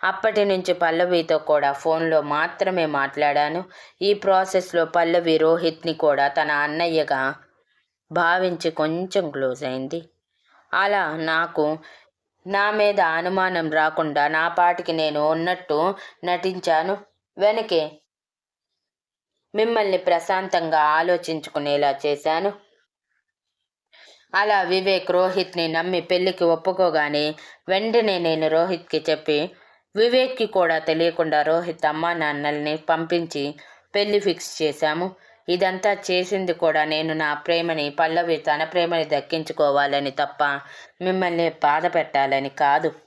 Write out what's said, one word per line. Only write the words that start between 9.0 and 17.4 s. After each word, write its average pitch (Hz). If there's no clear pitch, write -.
క్లోజ్ 135
అయింది. 135
అలా 185
నాకు 160
నా 202
మీద 208
అనుమానం 170
రాకుండా 156
నా 160
పాటికి 175
నేను 156
ఉన్నట్టు 170
నటించాను. 180
వెనకే 196